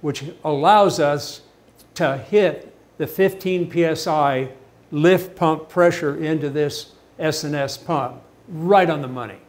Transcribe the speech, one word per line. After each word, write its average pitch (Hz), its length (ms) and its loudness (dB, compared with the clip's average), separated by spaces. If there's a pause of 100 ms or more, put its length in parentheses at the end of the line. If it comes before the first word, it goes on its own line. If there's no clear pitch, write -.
which 143 200 -6 (220)
allows 170 560 4
us 143 400 -2 (540)
to 135 240 -2
hit 175 560 0 (240)
the 151 80 -4
fifteen 185 640 -2
P 170 160 2
S 160 200 -2
I 139 440 0 (400)
lift 175 440 2
pump 156 360 -2
pressure 165 520 0
into 151 280 -2
this 147 420 -4 (260)
S 156 260 -2
N 147 100 -4
S 139 240 -4
pump, 127 420 -4 (260)
right 180 440 4
on 151 100 -2
the 131 80 -8
money. 117 300 -12 (100)